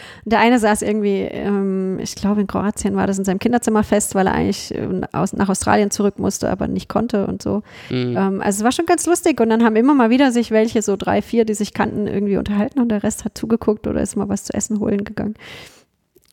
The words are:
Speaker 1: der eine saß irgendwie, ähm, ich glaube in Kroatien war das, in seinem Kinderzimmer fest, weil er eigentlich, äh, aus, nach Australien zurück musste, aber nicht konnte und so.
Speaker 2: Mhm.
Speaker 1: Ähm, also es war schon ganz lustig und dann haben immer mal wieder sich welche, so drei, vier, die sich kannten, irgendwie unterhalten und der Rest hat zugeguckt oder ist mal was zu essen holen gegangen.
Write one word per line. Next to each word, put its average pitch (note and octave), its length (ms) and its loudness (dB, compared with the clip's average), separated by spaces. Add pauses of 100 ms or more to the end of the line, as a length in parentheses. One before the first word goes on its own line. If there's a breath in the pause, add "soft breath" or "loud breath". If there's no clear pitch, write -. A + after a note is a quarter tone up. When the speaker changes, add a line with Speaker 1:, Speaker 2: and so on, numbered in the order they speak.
(240 loud breath)
Speaker 1:
der G#3+ 160 0
eine A#3 200 6
saß G#3+ 220 2
irgendwie, G3+ 480 0
ähm, F#3+ 680 -2
ich - 160 -8
glaube G#3 240 0
in G3 80 0
Kroatien G3 480 -2
war F#3+ 100 2
das, G3 120 0
in F#3+ 80 -4
seinem F#3+ 140 0
Kinderzimmer A3+ 440 2
fest, - 320 0
weil F#3+ 120 2
er - 60 0
eigentlich, - 400 -2
äh, - 140 -6 (240)
aus, - 220 -2
nach G3 160 0
Australien G3+ 420 2
zurück G3+ 280 0
musste, F#3+ 300 -2
aber F#3+ 200 -2
nicht F#3 180 -4
konnte G#3+ 400 -2
und F#3+ 160 -6
so. G3+ 200 -4 (260 loud breath)
Speaker 2:
Mhm. B2 280 -2
Speaker 1:
Ähm, F#3+ 240 0
also G3+ 180 -2
es G#3+ 40 -2
war A#3+ 80 4
schon E4 140 -2
ganz E4+ 220 -2
lustig E4 340 2
und A3+ 80 4
dann A3+ 120 2
haben A3+ 140 4
immer B3 180 4
mal B3 160 4
wieder B3+ 220 6
sich A#3 200 0
welche, A3 300 2
so G3+ 140 0
drei, G3+ 260 0
vier, A#3 220 2
die G#3+ 120 0
sich G#3 180 -4
kannten, G#3 340 -2
irgendwie G3+ 300 0
unterhalten G#3 420 -2
und A#3+ 80 2
der G#3+ 160 0
Rest - 220 -4
hat - 120 -8
zugeguckt A3 500 0
oder - 120 -2
ist - 160 -4
mal G3+ 140 -2
was G3+ 160 -4
zu - 80 -8
essen G#3 260 -4
holen G3+ 240 0
gegangen. G#3 300 -6 (1000 loud breath)